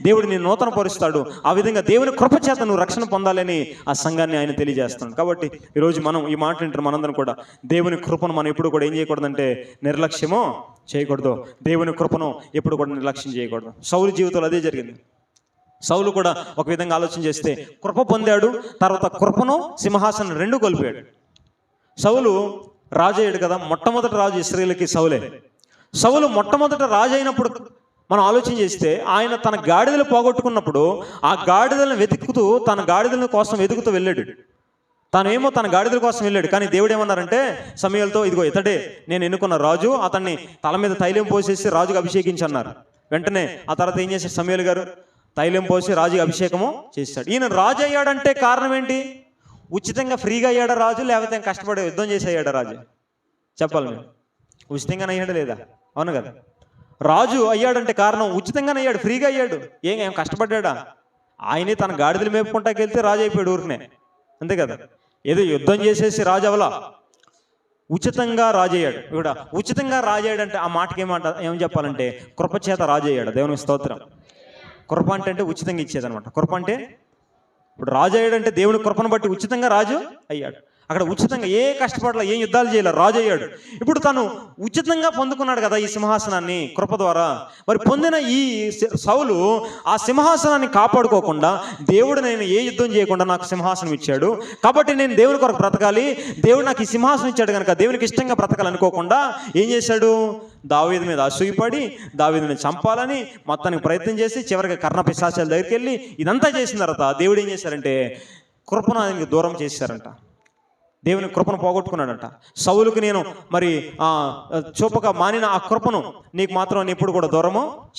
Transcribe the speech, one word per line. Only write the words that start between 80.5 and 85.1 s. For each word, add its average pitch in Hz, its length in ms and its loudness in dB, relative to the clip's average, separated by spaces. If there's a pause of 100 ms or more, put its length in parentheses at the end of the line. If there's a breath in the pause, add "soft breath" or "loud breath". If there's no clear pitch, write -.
అక్కడ 165 140 0
ఉచితంగా 226 420 -2
ఏ 240 280 2
కష్టపడలా, 240 500 -2
ఏం 208 160 -2
యుద్ధాలు 226 360 2
చేయలే, 196 160 2
రాజు 196 280 4
అయ్యాడు. 196 240 0 (380 loud breath)
ఇప్పుడు 285 180 0
తను 262 320 2 (280)
ఉచితంగా 311 500 -2
పొందుకున్నాడు 262 520 -2